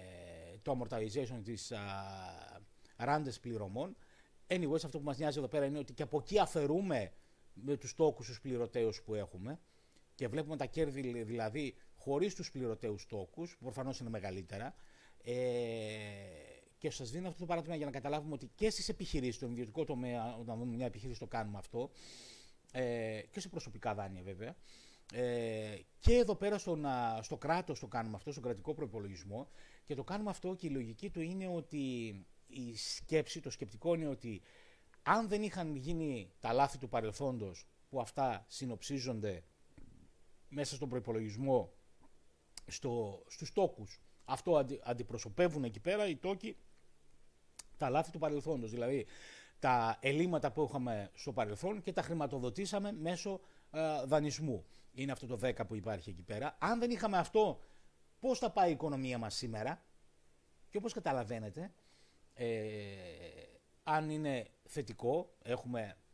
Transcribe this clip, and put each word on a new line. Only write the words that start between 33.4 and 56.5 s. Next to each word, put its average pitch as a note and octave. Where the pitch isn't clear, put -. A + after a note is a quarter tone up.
σκεπτικό B2
είναι D#3+
ότι A2+
αν G#3+
δεν G#3
είχαν E3+
γίνει C#3
τα A#2
λάθη C#3
του B2
παρελθόντος, A2
που C3
αυτά A#2
συνοψίζονται A#2
μέσα C#3+
στον C3
προϋπολογισμό, A2+
στο, A2+
στους -
τόκους, -
αυτό D3+
αντι-, C3+
αντιπροσωπεύουν B2
εκεί A2
πέρα G3+
οι D#3+
τόκοι G3
τα C#3
λάθη D#3+
του E3+
παρελθόντος, D3
δηλαδή B2
τα A#2
ελλείμματα D3+
που D#3
είχαμε A#2+
στο -
παρελθόν B2+
και -
τα F3
χρηματοδοτήσαμε E3
μέσω, F3+
ε, D#3
δανεισμού. D3+
Είναι C3+
αυτό B2+
το A#2+
δέκα A2+
που A2+
υπάρχει G#2
εκεί F2+
πέρα. A#2